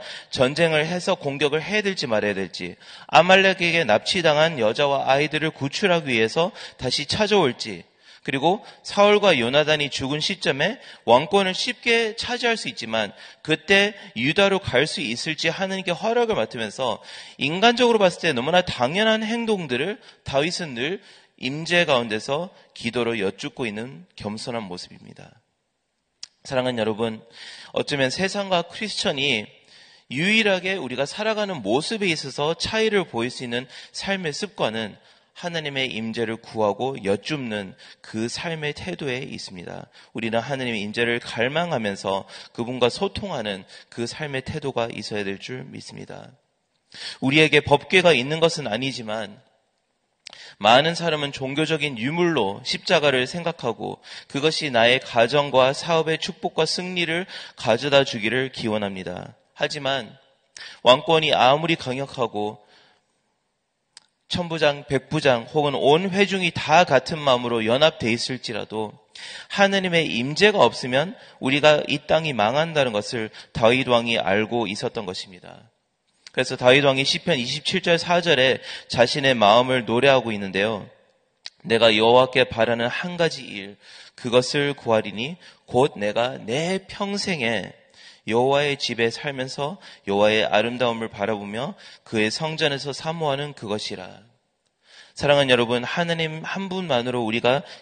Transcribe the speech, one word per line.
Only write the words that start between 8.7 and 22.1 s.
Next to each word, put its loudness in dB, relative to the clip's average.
사울과 4
요나단이 2
죽은 -4
시점에 -2
왕권을 4
쉽게 -2
차지할 -2
수 -8
있지만 -4
그때 2
유다로 2
갈 2
수 -8
있을지 -4
하나님께 -4
허락을 0
맡으면서 -4
인간적으로 4
봤을 2
때 0
너무나 2
당연한 0
행동들을 -4
다윗은 -2
늘 -4
임재 -2
가운데서 -2